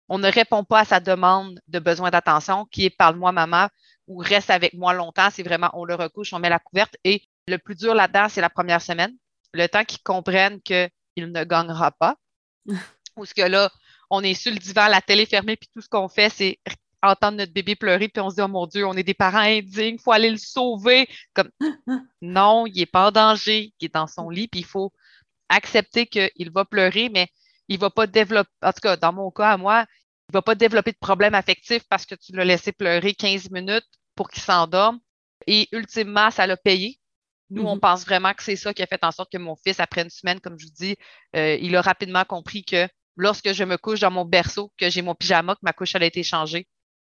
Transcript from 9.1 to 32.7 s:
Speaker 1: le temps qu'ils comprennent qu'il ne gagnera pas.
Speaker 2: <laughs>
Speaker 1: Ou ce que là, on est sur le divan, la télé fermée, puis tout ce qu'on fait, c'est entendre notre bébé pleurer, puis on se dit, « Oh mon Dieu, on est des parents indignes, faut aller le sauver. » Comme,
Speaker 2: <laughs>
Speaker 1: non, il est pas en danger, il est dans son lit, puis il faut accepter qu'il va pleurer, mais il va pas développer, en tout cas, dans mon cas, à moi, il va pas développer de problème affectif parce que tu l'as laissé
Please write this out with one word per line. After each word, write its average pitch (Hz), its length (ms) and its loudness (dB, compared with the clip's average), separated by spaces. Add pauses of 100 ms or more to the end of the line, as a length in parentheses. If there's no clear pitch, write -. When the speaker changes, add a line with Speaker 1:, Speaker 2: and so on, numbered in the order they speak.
Speaker 1:
le 170 140 -2
temps 208 160 0
qu'ils - 200 -12
comprennent 190 580 0
qu'il 180 280 -2 (280)
ne 170 260 -6
gagnera 165 480 0
pas. 226 240 0 (500)
Speaker 2:
<laughs> - 520 -12
Speaker 1:
Ou 208 80 -14
ce - 80 -20
que 202 80 -2
là, 190 300 4 (380)
on 196 140 -2
est 190 100 0
sur 233 200 -4
le 208 60 -6
divan, 196 280 2
la 196 140 6
télé 208 240 2
fermée, 214 320 -2
puis - 160 -20
tout 220 80 -16
ce - 80 -20
qu'on 196 200 0
fait, 214 200 2
c'est 190 300 -4 (440)
entendre 208 340 2
notre 185 160 -8
bébé 196 220 -2
pleurer, 196 320 0
puis 208 140 -8
on 190 100 -2
se 175 40 -10
dit, « 208 80 -2
Oh 190 40 0
mon 185 200 -4
Dieu, 202 200 -4
on 190 60 -4
est 190 100 -4
des 185 100 -2
parents 185 260 2
indignes, 214 600 0
faut 247 140 0
aller 220 180 4
le 214 60 -4
sauver. » 247 720 0 (280)
Comme, - 140 0 (100)
Speaker 2:
<laughs> 262 500 -6 (120)
Speaker 1:
non, 202 440 2
il 185 160 -8
est 165 40 0
pas 190 240 4
en - 20 -2
danger, 214 680 2
il 170 60 -10
est 160 80 -10
dans 160 140 -2
son 165 220 -14
lit, 190 180 -8
puis 185 140 -10
il 170 40 -12
faut 196 260 -6 (580)
accepter 208 580 2
qu'il 185 440 -4
va 196 140 -2
pleurer, 196 440 0
mais 185 180 0 (400)
il 196 120 -4
va 196 100 0
pas 220 180 0
développer, 208 420 2 (140)
en 190 80 2
tout - 100 -8
cas, 185 160 0
dans 165 160 0
mon 190 180 -8
cas, 214 200 2
à 202 60 2
moi, 214 280 0 (440)
il - 40 -18
va 190 80 2
pas 220 140 0
développer 220 360 2
de - 60 -14
problème 196 380 2
affectif 202 540 -2
parce 196 160 -2
que 190 100 -18
tu - 180 -20
l'as 185 120 0
laissé 180 260 2